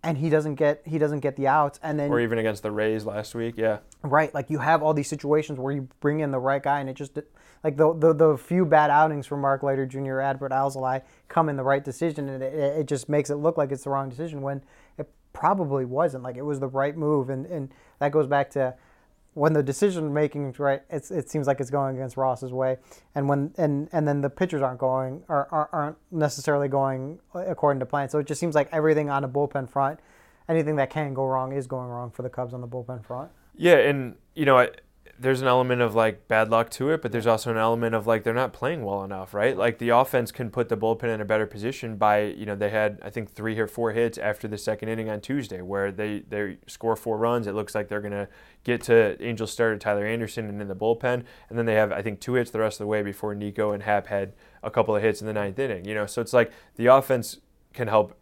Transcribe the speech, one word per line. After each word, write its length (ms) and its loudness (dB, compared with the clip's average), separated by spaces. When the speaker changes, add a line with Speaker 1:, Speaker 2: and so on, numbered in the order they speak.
Speaker 1:
and 140 -2
he 120 -2
doesn't 260 2
get, 300 2
he 120 -4
doesn't 240 0
get 140 -2
the 120 0
outs, 340 2
and 180 -4
then 120 -2
Speaker 2:
Or 80 2
even 180 0
against 240 -2
the 100 -4
Rays 340 0
last 300 -8
week, 220 -6
yeah. 220 0
Speaker 1:
Right, 300 2
like, 160 -6
you 100 -2
have 240 2
all 100 4
these 140 -2
situations 520 0
where 140 -2
you 140 -6
bring 200 2
in 120 -2
the 80 -2
right 220 0
guy, 180 0
and 100 -6
it 60 -10
just, 220 -12
like, 140 -2
the, 160 6
the, 200 6
the 240 6
few 280 2
bad 240 6
outings 360 4
from 160 -6
Mark 220 0
Leiter 220 0
Junior 320 -6
or 40 0
Adbert 300 -2
Alzolay 500 -2
come 200 2
in 80 -4
the 60 -6
right 200 2
decision, 460 -4
and 140 -8
it, 100 -4
it, 260 0
it 80 -2
just 220 -4
makes 200 2
it 60 -2
look 220 0
like 140 0
it's 140 -8
the 40 -6
wrong 180 -2
decision 340 -10
when 200 -6
it 120 -10
probably 500 0
wasn't. 400 0
Like, 140 -10
it 60 -8
was 160 -4
the 80 -4
right 280 -2
move, 340 0
and, 180 -4
and 260 -8
that 120 0
goes 160 4
back 240 0
to 240 0
when 200 4
the 80 4
decision 500 0
making, 460 -2
right, 320 0
it's, 220 -8
it 180 -4
seems 160 -2
like 140 0
it's 100 -4
going 260 -2
against 220 -8
Ross's 340 -2
way, 260 0
and 160 0
when, 300 0
and, 320 2
and 160 2
then 140 2
the 100 0
pitchers 320 -2
aren't 160 -2
going, 480 -2
or, 240 0
or 200 -2
aren't 260 -4
necessarily 580 0
going 520 -2
according 460 0
to 40 -2
plan. 240 -2
So 80 -2
it 80 0
just 140 -6
seems 160 -2
like 160 4
everything 400 2
on 100 0
the 80 -4
bullpen 400 -2
front, 300 -2
anything 280 2
that 120 2
can 240 -4
go 140 0
wrong 240 -2
is 160 -6
going 200 -8
wrong 220 -10
for 140 -12
the 80 -6
Cubs 240 -6
on 60 -10
the 60 -10
bullpen 380 -10
front. 240 -10
Speaker 2:
Yeah, 200 8
and, 400 4
you 120 -2
know, 120 8
I, 120 6
there's 220 0
an 60 2
element 340 4
of, 140 2
like, 320 2
bad 240 4
luck 180 2
to 220 -2
it, 100 -2
but 100 -6
there's 140 -2
also 240 2
an 80 0
element 380 0
of, 100 -2
like, 180 0
they're 120 0
not 180 -2
playing 300 -4
well 200 -4
enough, 300 -10
right? 240 0
Like, 220 0
the 100 -2
offense 420 2
can 200 -8
put 180 -2
the 80 0
bullpen 280 -2
in 160 -2
a 40 -6
better 220 0
position 480 -8
by, 300 4
you 200 -8
know, 100 -4
they 140 0
had, 320 0
I 80 -12
think, 220 -10
three 260 -4
or 80 0
four 280 -4
hits 260 0
after 280 -4
the 120 -6
second 300 -4
inning 200 -6
on 100 -6
Tuesday, 420 -6
where 300 -4
they, 280 -6
they 380 -6
score 280 -2
four 220 -4
runs. 300 0
It 80 -4
looks 180 -6
like 140 -4
they're 120 -6
gonna 280 -6
get 200 -2
to 360 4
Angels 320 -6
starter 280 0
Tyler 260 -2
Anderson 440 -6
and 120 -10
in 60 -8
the 80 -8
bullpen, 480 0
and 80 -6
then 80 0
they 80 2
have, 180 4
I 120 -4
think, 160 -6
two 160 -2
hits 160 0
the 80 -4
rest 160 0
of 80 -8
the 40 -4
way 140 0
before 320 -6
Nico 380 -2
and 100 -4
Happ 240 0
had 280 -4
a 80 -6
couple 260 2
of 60 2
hits 200 2
in 40 -10
the 80 -6
ninth 240 -4
inning, 280 -4
you 100 -6
know? 100 -2
So 160 -6
it's 120 -6
like 180 4
the 120 2
offense 520 4
can 140 -6
help 340 4